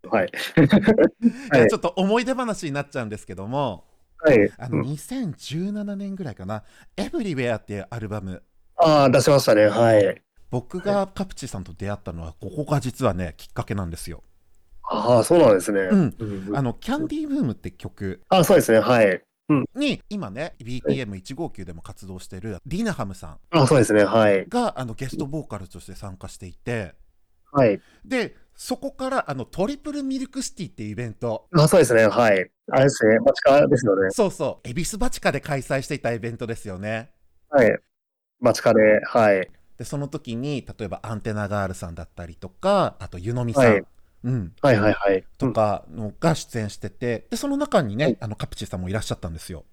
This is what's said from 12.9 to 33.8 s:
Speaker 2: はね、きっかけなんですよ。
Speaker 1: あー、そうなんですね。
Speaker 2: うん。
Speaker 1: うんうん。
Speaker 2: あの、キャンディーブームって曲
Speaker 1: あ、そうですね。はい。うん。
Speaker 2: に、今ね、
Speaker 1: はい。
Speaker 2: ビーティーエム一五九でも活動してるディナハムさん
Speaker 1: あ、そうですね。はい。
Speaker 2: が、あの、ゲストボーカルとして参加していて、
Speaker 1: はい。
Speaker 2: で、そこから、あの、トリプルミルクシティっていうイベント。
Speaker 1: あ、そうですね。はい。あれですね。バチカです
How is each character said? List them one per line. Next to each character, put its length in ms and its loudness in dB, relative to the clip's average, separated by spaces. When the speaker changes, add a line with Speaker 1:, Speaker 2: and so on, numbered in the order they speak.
Speaker 2:
は 80 4
ね、 240 -4
き 100 -20
っ 60 -20
か 120 -4
け 100 -6
な 100 -4
ん 40 -8
で 80 -10
す 120 -12
よ。 140 -14
Speaker 1:
あ 300 4
ー、 40 4
そ 120 4
う 40 8
な 120 8
ん 40 8
で 60 2
す 100 -4
ね。 100 0
Speaker 2:
う 140 2
ん。 220 2
Speaker 1:
う 80 -8
ん 220 -10
う 40 -8
ん。 60 -2
Speaker 2:
あ 40 -2
の、 120 -2
キ 180 -8
ャ 60 -2
ン 100 -4
デ 100 -6
ィ 60 -6
ー 40 -8
ブ 140 -2
ー 20 0
ム 80 -2
っ 40 -6
て 160 -14
曲 580 -10
Speaker 1:
あ、 140 4
そ 100 4
う 40 8
で 40 8
す 100 0
ね。 80 8
は 240 4
い。 180 2
う 40 4
ん。 120 2
Speaker 2:
に、 340 -2
今 200 -8
ね、 120 -10
Speaker 1:
は 60 -6
い。 40 -16
Speaker 2:
ビ 160 -6
ー 60 -12
テ 80 0
ィ 40 0
ー 40 -6
エ 40 -6
ム 120 -10
一 160 -14
五 160 -8
九 160 -12
で 80 -14
も 80 -16
活 260 -18
動 120 -12
し 80 -18
て 120 -14
る 260 -10
デ 120 -8
ィ 60 -4
ナ 100 -2
ハ 120 -8
ム 80 -12
さ 140 -16
ん 120 -16
Speaker 1:
あ、 160 4
そ 80 6
う 20 6
で 60 6
す 100 2
ね。 120 6
は 260 4
い。 160 0
Speaker 2:
が、 320 -2
あ 60 -6
の、 80 -10
ゲ 140 -10
ス 100 -10
ト 80 -6
ボ 180 -8
ー 40 -16
カ 100 -12
ル 100 -12
と 120 -18
し 60 -20
て 100 -16
参 200 -14
加 140 -16
し 80 -18
て 100 -16
い 60 -16
て、 420 -8
Speaker 1:
は 140 2
い。 160 2
Speaker 2:
で、 300 -6
そ 220 -8
こ 140 -10
か 180 -8
ら、 200 -4
あ 40 -6
の、 120 -8
ト 220 -4
リ 100 -8
プ 140 -12
ル 120 -8
ミ 140 -4
ル 100 -8
ク 140 -10
シ 140 -10
テ 80 -10
ィ 80 -12
っ 20 -20
て 100 -12
い 40 -8
う 40 -8
イ 40 -10
ベ 140 -8
ン 40 -14
ト。 400 -6
Speaker 1:
あ、 140 6
そ 100 6
う 40 10
で 40 8
す 80 0
ね。 140 6
は 260 4
い。 160 0
あ 60 2
れ 80 6
で 40 6
す 160 0
ね。 140 6
バ 140 4
チ 80 -4
カ 260 6
で 100 4
す 80 -2